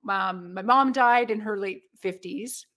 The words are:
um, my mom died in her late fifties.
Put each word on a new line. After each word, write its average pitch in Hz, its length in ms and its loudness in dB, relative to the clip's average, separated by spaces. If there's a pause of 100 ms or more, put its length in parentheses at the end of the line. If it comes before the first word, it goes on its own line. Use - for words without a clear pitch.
um, 185 440 -4
my 190 80 -10
mom 262 300 4
died 240 400 4
in 214 100 -2
her 214 160 -6
late 196 260 -6 (140)
fifties. 185 800 -8